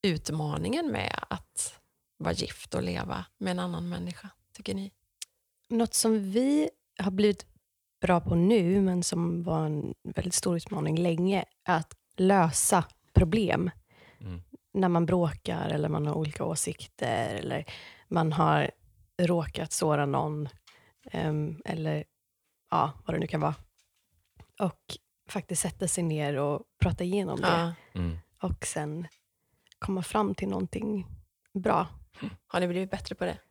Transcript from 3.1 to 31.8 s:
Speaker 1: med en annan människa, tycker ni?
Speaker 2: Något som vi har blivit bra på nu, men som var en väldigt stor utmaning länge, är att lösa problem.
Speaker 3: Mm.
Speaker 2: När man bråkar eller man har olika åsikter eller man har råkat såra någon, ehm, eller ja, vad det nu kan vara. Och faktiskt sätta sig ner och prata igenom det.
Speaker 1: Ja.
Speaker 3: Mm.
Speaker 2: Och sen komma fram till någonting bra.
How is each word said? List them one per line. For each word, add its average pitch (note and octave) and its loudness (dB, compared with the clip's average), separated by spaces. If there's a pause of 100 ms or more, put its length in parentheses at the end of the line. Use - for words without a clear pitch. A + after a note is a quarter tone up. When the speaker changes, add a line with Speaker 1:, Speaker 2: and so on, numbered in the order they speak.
Speaker 1:
med F#3+ -4
en F3+ -2
annan F3 -4
människa, F3 -8 (240)
tycker G3+ -8
ni? G3 -6 (800)
Speaker 2:
Något A#3 2
som G#3+ 4
vi C#4+ 4 (300)
har F#3+ 0
blivit G#3 4 (560)
bra F3+ 6
på - 0
nu, F#3+ 6
men F3+ 2
som E3+ -2
var D#3+ 0
en D3+ -2 (100)
väldigt - -4
stor F3 0
utmaning D#3 -2
länge, F3 2 (200)
är F3+ 2
att - -4 (240)
lösa F#3 4 (300)
problem. F3+ 4 (500)
Speaker 3:
Mm. F2+ -10 (320)
Speaker 2:
När F#3+ 2
man E3+ 4
bråkar E3 0
eller D3+ 0
man D3+ 0
har D3+ -2
olika D3+ -4
åsikter A#2+ -4
eller C3 -6 (420)
man D#3+ 0
har D3+ 2 (500)
råkat E3 0
såra D3 2
någon, C#3+ -2 (640)
ehm, D3+ -2
eller D#3 -4 (680)
ja, D#3 2 (140)
vad E3 -4
det E3 -2
nu E3 -2
kan D#3 -2
vara. D3+ 0 (1040)
Och - -4 (320)
faktiskt - -6
sätta - -4
sig F3 0
ner D3+ 0
och D3 0 (180)
prata F3+ 0
igenom F3+ -2
det. - 2
Speaker 1:
Ja. E3+ 0
Speaker 3:
Mm. E2+ -2 (240)
Speaker 2:
Och - -4
sen D#3 -6 (720)
komma F#3+ -2
fram G3+ 0
till G3 -6
någonting G3 -4 (480)
bra. F3+ 2 (600)